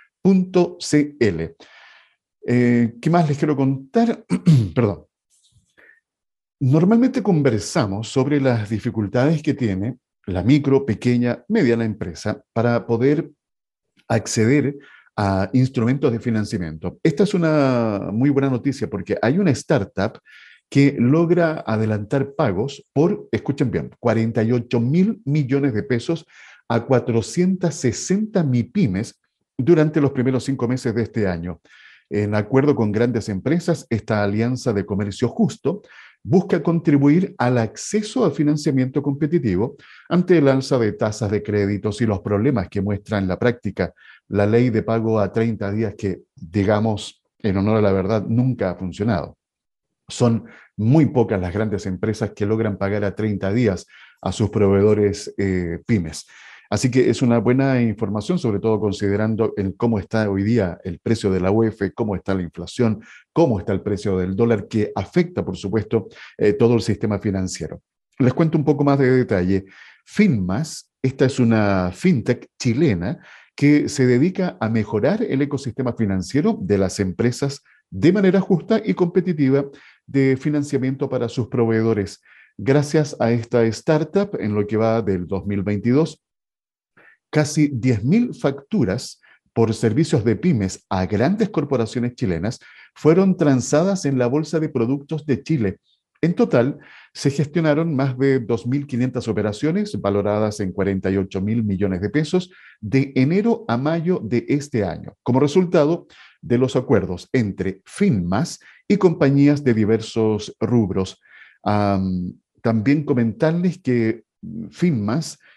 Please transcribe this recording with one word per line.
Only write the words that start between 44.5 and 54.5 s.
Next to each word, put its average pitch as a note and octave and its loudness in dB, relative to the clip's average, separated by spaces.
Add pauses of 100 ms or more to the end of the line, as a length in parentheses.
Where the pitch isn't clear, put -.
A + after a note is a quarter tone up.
de A2 0
pago A2+ 0
a G2 -2
treinta A2 -2
días G#2 -4
que, F#2+ -6 (120)
digamos, G#2 -2 (160)
en G2 -2
honor G#2+ 2
a A2 2
la G2+ 4
verdad, G2 0
nunca A#2 0
ha F2+ -6
funcionado. F#2+ -4 (720)
Son A#2 0 (300)
muy B2+ 4
pocas A2 0
las F2+ -4
grandes G#2 -4
empresas G2+ -4
que - -6
logran G#2+ -2
pagar G2+ -2
a G2 -4
treinta G2+ -4
días A2+ 0 (340)
a F#2 -4
sus G2+ 0